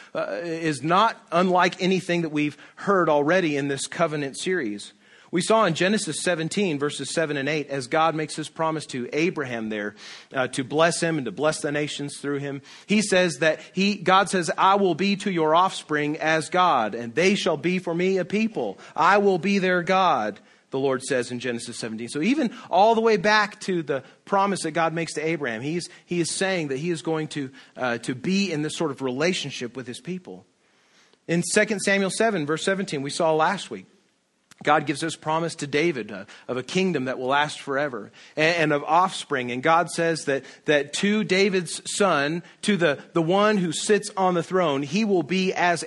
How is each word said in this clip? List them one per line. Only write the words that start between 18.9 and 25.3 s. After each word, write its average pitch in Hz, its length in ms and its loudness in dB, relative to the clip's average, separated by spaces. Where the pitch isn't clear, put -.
I 185 260 4
will 196 180 4
be 202 220 0
their 180 240 2
God," 156 580 2
the 135 100 -4
Lord 131 220 0
says 123 300 -2
in 123 80 -6
Genesis 120 380 -6
seventeen. 113 320 -8
So 147 120 -6
even 247 320 0
all 208 240 6
the 220 60 4
way 226 160 4
back 208 460 2
to 175 220 -2
the 139 200 -4
promise 196 380 0
that 160 80 -4
God 165 200 0
makes 165 220 -4
to 151 120 -4
Abraham, 143 360 -4